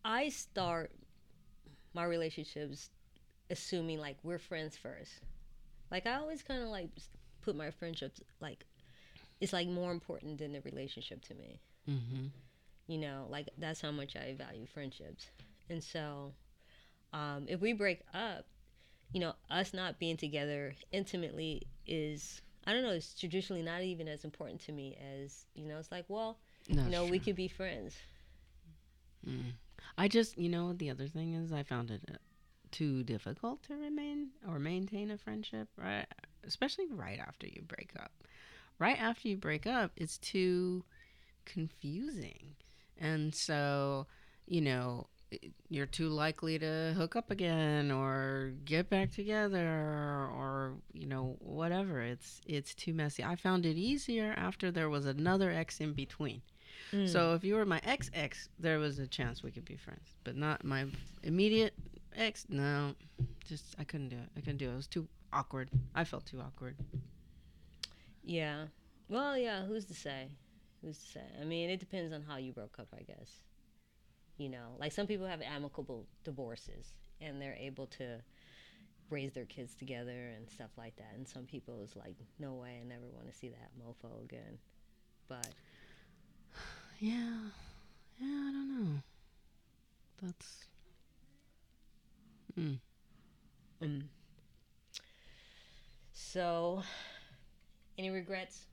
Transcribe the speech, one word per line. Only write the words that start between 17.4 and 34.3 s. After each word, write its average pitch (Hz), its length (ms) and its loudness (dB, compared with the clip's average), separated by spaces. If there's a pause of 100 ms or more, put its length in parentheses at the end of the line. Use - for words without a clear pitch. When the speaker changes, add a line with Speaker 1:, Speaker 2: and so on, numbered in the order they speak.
Speaker 1:
if 175 100 0
we 220 140 6
break 202 260 4 (140)
up, 196 320 -2 (680)
you 185 80 0
know, 165 140 2 (160)
us 185 240 2
not 185 260 -2
being 165 160 2
together 147 580 -2 (200)
intimately 170 680 0 (220)
is, 151 560 -2 (240)
I - 80 4
don't 247 100 4
know, 240 80 4
it's 165 280 0
traditionally 185 440 0
not 165 180 0
even 175 260 0
as 151 160 -6
important 151 380 -6
to - 100 -8
me 139 260 -6 (240)
as, 139 240 -10 (100)
you 151 120 -10
know, 151 120 -6
it's 160 120 -10
like, 175 160 -6
well, 220 300 -4 (300)
you - 80 6
Speaker 2:
That's 131 140 8
Speaker 1:
know, 170 140 4
we 175 160 6
Speaker 2:
true. - 60 0
Speaker 1:
could 202 100 4
be 180 140 0
friends. 139 460 -4 (1300)
Speaker 2:
Mm. 127 260 -4 (440)
I 185 100 8
just, 226 300 6
you 170 120 4
know, 170 240 2
the 175 160 0
other 135 180 -2
thing 165 260 0
is 165 180 0
I 147 120 2
found 120 280 0
it, 104 100 -2 (100)
uh, - 40 -8 (560)
too 135 320 2
difficult 135 600 -2
to 285 120 -6
remain 294 540 -2 (180)